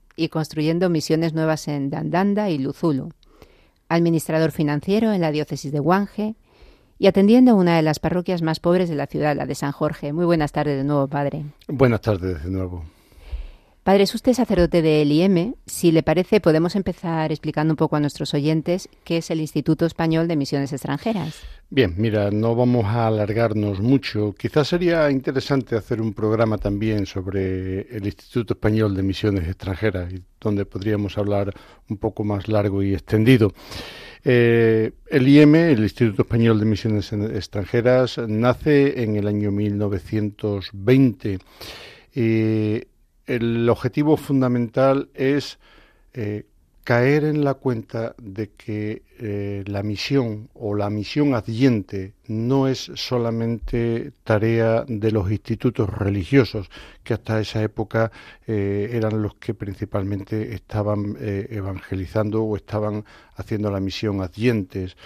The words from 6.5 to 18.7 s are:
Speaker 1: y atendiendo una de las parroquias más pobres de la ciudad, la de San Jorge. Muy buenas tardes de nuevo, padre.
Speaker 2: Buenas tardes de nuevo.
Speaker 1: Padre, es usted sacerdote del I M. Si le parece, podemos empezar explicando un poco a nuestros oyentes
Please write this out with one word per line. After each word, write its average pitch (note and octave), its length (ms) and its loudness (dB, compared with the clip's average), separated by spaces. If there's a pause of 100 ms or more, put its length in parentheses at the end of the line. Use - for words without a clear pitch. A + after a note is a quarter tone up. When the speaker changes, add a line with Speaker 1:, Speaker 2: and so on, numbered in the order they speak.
Speaker 1:
y G3 80 4
atendiendo A3 480 8
una F3 220 4
de D#3+ 40 4
las D#3 160 2
parroquias E3+ 460 -2
más D#3+ 160 -2
pobres F3 300 2
de D#3+ 60 -4
la C#3+ 120 -4
ciudad, D3+ 280 0
la - 120 -4
de C#3+ 80 -6
San C#3+ 160 -4
Jorge. D3 420 -4
Muy E3+ 120 0
buenas D#3+ 260 2
tardes D3 260 -2
de C3+ 60 -2
nuevo, C#3 240 0
padre. C#3+ 380 -4 (220)
Speaker 2:
Buenas B2 340 2
tardes F2+ 420 -2
de F2 80 -6
nuevo. F2+ 340 -6 (960)
Speaker 1:
Padre, G3 220 4
es G3 100 0
usted B3 200 0
sacerdote F3+ 500 2
del D3+ 280 4
I D#3 120 4
M. F#3+ 320 2 (100)
Si - 260 2
le D#3+ 120 4
parece, F3+ 380 2
podemos E3 340 2
empezar E3 560 -4
explicando D#3 420 -2
un D#3 40 -2
poco D#3 180 0
a D3+ 40 0
nuestros D3 360 -4
oyentes D#3 520 0 (160)